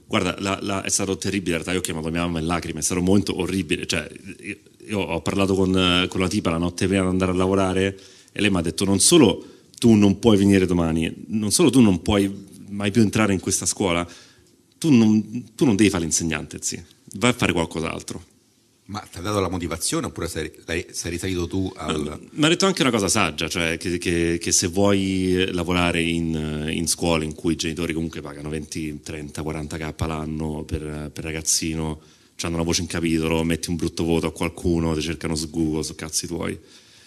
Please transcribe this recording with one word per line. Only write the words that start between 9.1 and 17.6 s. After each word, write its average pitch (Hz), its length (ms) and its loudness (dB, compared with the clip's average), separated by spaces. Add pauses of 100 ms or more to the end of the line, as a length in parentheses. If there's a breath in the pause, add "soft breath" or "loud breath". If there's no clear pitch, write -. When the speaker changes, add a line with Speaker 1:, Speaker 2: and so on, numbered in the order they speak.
Speaker 1:
tu 117 180 8
non 101 240 6
puoi 110 180 6
venire 98 280 6
domani, 82 480 0 (140)
non 107 240 -2
solo - 180 6
tu 127 120 6
non 95 200 6
puoi 101 320 2 (360)
mai 101 220 -4
più 113 100 4
entrare 104 320 2
in 87 80 0
questa 98 240 -2
scuola, 87 420 0 (720 soft breath)
tu 160 140 2
non, 110 520 4 (120)
tu 170 100 2
non 151 100 4
devi 101 140 6
fare 90 140 0
l'insegnante, 78 580 -2
zì, - 200 -6 (360)
vai 117 140 2
a - 20 0
fare 92 180 2
qualcos'altro." 82 720 -4 (680)